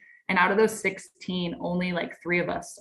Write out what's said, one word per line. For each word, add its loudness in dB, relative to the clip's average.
And 0
out 6
of 2
those 4
sixteen, -4
only, -2
like, -4
three 0
of -2
us -6